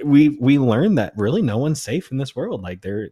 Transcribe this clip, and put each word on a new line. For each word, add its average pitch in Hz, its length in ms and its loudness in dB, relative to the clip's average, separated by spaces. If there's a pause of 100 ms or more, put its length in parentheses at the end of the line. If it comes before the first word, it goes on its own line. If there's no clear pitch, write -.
we, 147 240 6 (120)
we 139 200 4
learn 131 340 2
that 101 220 0
really 123 260 0
no 113 160 0
one's 147 240 -2
safe 147 300 -8
in 131 60 -6
this 135 180 -8
world. 135 260 -8
Like, 90 200 -12
there, 101 300 -8